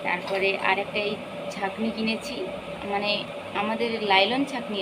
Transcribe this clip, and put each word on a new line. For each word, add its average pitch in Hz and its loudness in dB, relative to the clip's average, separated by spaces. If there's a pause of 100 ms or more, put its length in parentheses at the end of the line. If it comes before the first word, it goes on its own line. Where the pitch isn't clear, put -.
তারপরে 190 0
আর 185 2
একটা 202 -2
এই 208 0 (360)
ছাঁকনি 202 -2
কিনেছি, 220 -2 (560)
মানে 208 0 (300)
আমাদের 220 0 (120)
লাইলন 208 6
ছাঁকনি 220 -4